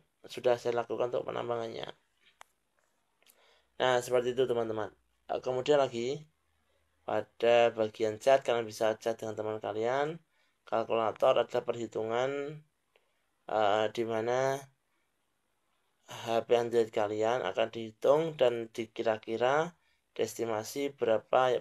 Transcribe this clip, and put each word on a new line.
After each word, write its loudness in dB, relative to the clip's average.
sudah 0
saya -2
lakukan -2
untuk -4
penambangannya. -6
Nah, 4
seperti 0
itu, 4
teman-teman. -2
Eh, -4
kemudian 2
lagi, -2
pada 2
bagian -2
chat, 4
kalian 0
bisa 0
chat -2
dengan -8
teman -4
kalian. -2
Kalkulator 2
adalah -2
perhitungan, -4
eh, 2
di -4
mana 0
H -4
P 2
Android 2
kalian 0
akan 0
dihitung 0
dan 2
dikira-kira -2
diestimasi -4
berapa, 2
ya, -2